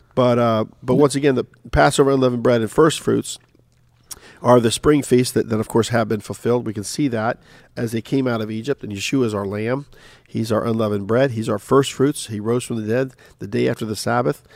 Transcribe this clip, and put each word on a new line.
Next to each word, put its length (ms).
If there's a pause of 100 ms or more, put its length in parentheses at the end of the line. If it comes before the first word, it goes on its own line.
(160)
But, 240
uh, 240 (180)
but 140
once 180
again, 220
the 80 (260)
Passover, 400
unleavened 320
bread, 180
and 100
first 280
fruits 400 (1040)
are 180
the 100
spring 320
feasts 300
that, 160
that, 120
of 80
course, 200
have 200
been 120
fulfilled. 460
We 80
can 100
see 240
that 300 (380)
as 160
they 100
came 240
out 140
of 100
Egypt, 320
and 100
Yeshua 340
is 80
our 120
lamb. 400 (400)
He's 260
our 120
unleavened 420
bread. 260
He's 160
our 100
first 340
fruits. 340
He 140
rose 240
from 160
the 60
dead 260 (260)
the 80
day 220
after 160
the 120
Sabbath. 460 (140)